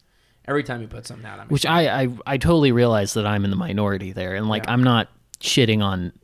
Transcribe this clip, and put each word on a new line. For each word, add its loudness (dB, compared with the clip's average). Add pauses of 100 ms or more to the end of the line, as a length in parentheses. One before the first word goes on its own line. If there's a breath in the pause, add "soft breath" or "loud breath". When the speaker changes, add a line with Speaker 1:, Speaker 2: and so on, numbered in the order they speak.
(460)
Speaker 1:
every -2
time -8
he -12
puts -16
something -18
out, -16
I'm -18
Speaker 2:
Which 0
Speaker 1:
excited. 2
Speaker 2:
I, 0
I, 0 (160)
I -2
totally 4
realize 2
that 0
I'm 0
in 0
the -2
minority -2
there, -6
and, -4
like, -2
Speaker 1:
Yeah. -4
Speaker 2:
I'm 2
not 2 (320)
shitting 2
on -2 (100)